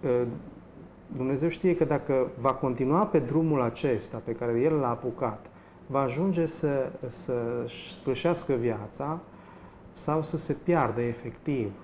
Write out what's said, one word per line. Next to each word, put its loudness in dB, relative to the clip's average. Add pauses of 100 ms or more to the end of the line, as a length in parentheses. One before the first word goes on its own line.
uh, 2 (800)
Dumnezeu -2
știe 2
că 4
dacă 2 (100)
va 4
continua 2
pe 4
drumul 2
acesta -2
pe -4
care 0
el 4
l-a 2
apucat, -4 (360)
va 0
ajunge 2
să, 0 (140)
să-și -4
sfârșească 0
viața -2 (720)
sau 0
să -4
se -2
piardă 2
efectiv -2 (140)